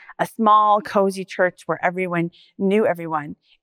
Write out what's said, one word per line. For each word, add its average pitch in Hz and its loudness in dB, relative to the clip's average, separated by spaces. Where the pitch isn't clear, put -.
a 165 -2
small, 214 4
cozy 196 -2
church - -2
where 160 -4
everyone 175 -2
knew 202 2
everyone. 160 -4